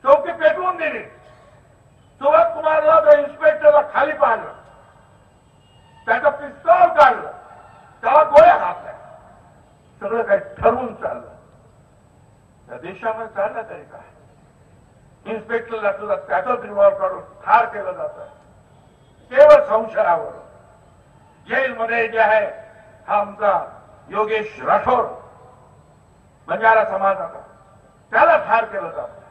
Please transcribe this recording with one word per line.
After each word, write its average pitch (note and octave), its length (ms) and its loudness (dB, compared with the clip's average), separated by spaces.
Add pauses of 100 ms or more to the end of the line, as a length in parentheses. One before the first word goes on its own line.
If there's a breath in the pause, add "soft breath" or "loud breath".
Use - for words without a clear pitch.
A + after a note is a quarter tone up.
चौकी D4+ 300 2
पेटवून E4+ 440 -2
दिली. D4 280 -8 (1120)
सुबोध D4 220 4
कुमारला D#4 600 2
त्या D4 200 6
इन्स्पेक्टरला D4+ 600 2 (140)
खाली C#4 180 -2
पाडलं, - 400 -2 (1500)
त्याचं A#3+ 240 0
पिस्तॉल E4 580 2
काढलं, B3 420 2 (720)
त्याला C4 200 4
गोळ्या D4+ 340 6
घातल्या. - 360 -8 (1080)
सगळं A3+ 220 -4
काही G3+ 180 0
ठरवून - 540 -2
चाललं. - 320 -10 (1500)
या - 60 -16
देशामध्ये A3 480 -10
चाललं A3 360 -6
तरी D#3+ 200 -18
काय? - 180 -20 (1300)
इन्स्पेक्टरला A3 600 -6
सुद्धा G3+ 220 -8
त्याचाच G#3+ 460 -4
रिव्हॉल्व्हर G3+ 400 0
काढून F#3 200 -4
ठार - 440 0
केलं F#3 280 -8
जातं D#3 320 -12 (1080)
केवळ C#4+ 340 8
संशयावर. G3+ 680 -2 (1160)
जेलमध्ये A#3 600 -4
जे A3+ 100 -4
आहे G#3+ 280 2 (600)
हा G3+ 120 0
आमचा G3+ 600 -4 (280)
योगेश G#3+ 540 -6
राठोड A#3 420 0 (1400)
बंजारा A3 360 2
समाजाचा, G3 560 -4 (720)
त्याला D4+ 260 4
ठार A3+ 280 -2
केलं G3 260 -10
जातं. - 400 -14